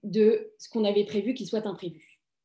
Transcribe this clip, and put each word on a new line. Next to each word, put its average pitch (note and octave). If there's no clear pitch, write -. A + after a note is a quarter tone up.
de G#3+
ce -
qu'on A3
avait G3+
prévu G#3+
qui F#3+
soit G#3+
imprévu. F3